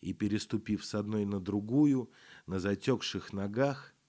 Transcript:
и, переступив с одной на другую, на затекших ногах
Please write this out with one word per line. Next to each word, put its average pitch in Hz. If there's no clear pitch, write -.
и, 90
переступив 104
с -
одной 104
на 101
другую, 113
на 95
затекших 101
ногах 113